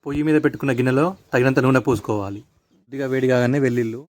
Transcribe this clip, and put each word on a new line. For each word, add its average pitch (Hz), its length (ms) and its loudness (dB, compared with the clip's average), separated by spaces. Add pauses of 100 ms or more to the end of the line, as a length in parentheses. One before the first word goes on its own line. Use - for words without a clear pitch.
పొయ్యి 147 220 -4
మీద 151 160 4
పెట్టుకున్న 143 360 -2
గిన్నెలో 135 360 0 (180)
తగినంత 131 260 2
నూనె 131 280 2
పోసుకోవాలి. 104 520 -4 (340)
కొద్దిగా 135 400 -10
వేడి 131 180 0
కాగానే 123 340 2
వెల్లుల్లి 120 440 -2